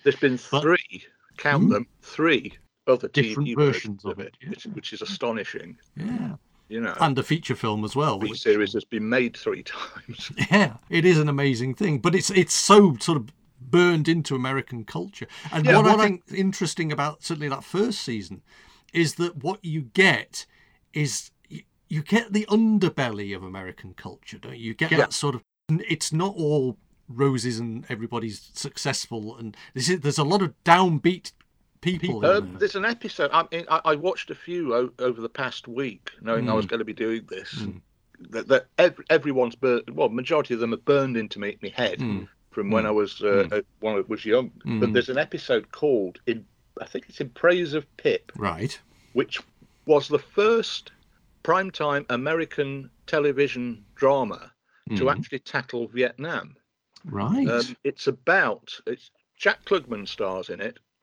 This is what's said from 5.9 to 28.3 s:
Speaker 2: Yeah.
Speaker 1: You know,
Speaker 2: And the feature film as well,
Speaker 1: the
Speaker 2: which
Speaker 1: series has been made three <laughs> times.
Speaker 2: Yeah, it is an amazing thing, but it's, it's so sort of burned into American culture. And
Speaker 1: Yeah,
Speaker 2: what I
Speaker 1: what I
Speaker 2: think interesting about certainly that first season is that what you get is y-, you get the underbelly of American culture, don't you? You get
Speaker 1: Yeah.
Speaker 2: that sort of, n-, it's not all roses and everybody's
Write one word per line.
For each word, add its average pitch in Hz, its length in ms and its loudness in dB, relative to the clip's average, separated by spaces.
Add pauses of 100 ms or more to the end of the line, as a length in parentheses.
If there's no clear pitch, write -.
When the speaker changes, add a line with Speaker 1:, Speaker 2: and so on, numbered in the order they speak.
Speaker 2:
Yeah. 185 400 -6 (320)
Speaker 1:
You 113 140 -8
know, 110 180 -4
Speaker 2:
And 143 160 2
the 127 80 0
feature 151 320 -2
film 107 300 -2
as 101 100 -6
well, 131 240 0
Speaker 1:
the 107 100 -4
Speaker 2:
which 110 120 -10
Speaker 1:
series 104 320 4
has 104 100 -4
been 107 240 -6
made 123 300 0
three - 260 -6
<laughs> - 0 -
times. - 680 -14 (200)
Speaker 2:
Yeah, 185 260 4 (120)
it 170 160 2
is 180 120 8
an 151 120 4
amazing 131 460 0
thing, 156 240 0
but 165 140 2
it's, 185 180 2
it's 185 220 4
so 202 460 8
sort 165 180 2
of 110 120 -6 (320)
burned 165 460 4
into 160 280 0
American 127 480 -4
culture. 185 440 -12 (240)
And 160 140 0
Speaker 1:
Yeah, 240 120 10
Speaker 2:
what 214 80 8
I 220 60 10
Speaker 1:
what 214 100 6
I - 20 6
Speaker 2:
think 196 200 2 (100)
interesting 180 580 0
about 143 320 -4
certainly 147 260 -4
that 135 140 -6
first 208 380 -2
season 101 400 -8 (520)
is 160 220 0
that 170 280 -4
what 185 200 -6
you 156 180 -4 (120)
get 175 520 2 (480)
is 147 380 -4 (180)
y-, - 140 -16 (240)
you 151 160 -4
get 214 300 0
the 208 160 0
underbelly 156 840 2
of 90 80 -12
American 92 500 -14
culture, - 440 -18
don't 127 200 -16
you? 113 100 -10
You 113 60 -6
get 160 180 -2
Speaker 1:
Yeah. 160 80 2
Speaker 2:
that 120 140 2
sort 143 220 -2
of, 117 60 -10 (280)
n-, 165 180 2
it's - 260 -4
not 190 220 0
all 147 420 0 (300)
roses 123 520 0
and 117 300 -8
everybody's 113 640 -8